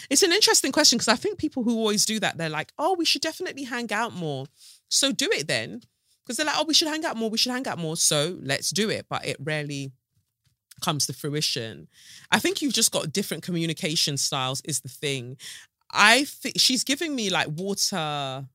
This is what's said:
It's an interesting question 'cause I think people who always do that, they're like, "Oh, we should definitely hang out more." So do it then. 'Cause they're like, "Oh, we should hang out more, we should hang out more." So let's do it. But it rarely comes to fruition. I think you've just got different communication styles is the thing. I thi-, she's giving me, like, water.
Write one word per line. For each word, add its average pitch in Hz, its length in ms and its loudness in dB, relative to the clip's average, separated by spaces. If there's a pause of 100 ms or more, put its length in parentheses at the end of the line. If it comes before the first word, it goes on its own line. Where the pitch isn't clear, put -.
It's - 140 6
an 349 80 6
interesting 415 400 4
question 302 260 6
'cause - 100 0
I 226 80 6
think 370 220 -4
people 285 260 -4
who 226 140 2
always 214 280 2
do 220 160 -2
that, 175 160 -2
they're 160 120 -4
like, 156 300 -6
"Oh, 330 140 2
we 339 120 0
should - 160 0
definitely 311 420 -6
hang 240 280 -6
out 214 220 -2
more." 143 340 -6 (400)
So - 240 2
do 269 200 0
it 170 160 -2
then. 139 360 -2 (420)
'Cause 233 120 -6
they're 302 80 0
like, 294 120 0
"Oh, 311 60 2
we 311 100 0
should 320 140 4
hang 302 180 -4
out 226 120 -2
more, 226 120 -2
we 220 80 -4
should 247 140 0
hang 254 160 -4
out 185 100 -4
more." 165 200 -4
So 151 440 2
let's 135 300 -2
do 202 180 0
it. 127 200 -4
But - 160 -6
it 143 140 -4
rarely 143 520 -6 (880)
comes 151 240 0
to - 80 -6
fruition. 117 760 -4 (440)
I 233 80 6
think 370 220 0
you've 269 120 0
just - 180 4
got 160 220 -2
different 180 300 -4
communication 165 760 0
styles 135 440 0
is 151 200 -4
the 131 80 -12
thing. 131 480 -4 (540)
I 226 340 6
thi-, - 320 -8
she's - 260 2
giving 294 320 -2
me, 214 140 -2
like, 165 200 0
water. 151 1040 -4